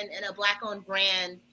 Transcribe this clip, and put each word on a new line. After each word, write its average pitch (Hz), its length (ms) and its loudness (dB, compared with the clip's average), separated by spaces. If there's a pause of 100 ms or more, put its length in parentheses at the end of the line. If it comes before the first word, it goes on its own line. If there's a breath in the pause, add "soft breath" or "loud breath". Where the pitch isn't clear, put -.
in, 202 100 -8
in 190 140 -10
a 196 80 -6
Black-owned 202 540 0
brand 190 520 2 (140)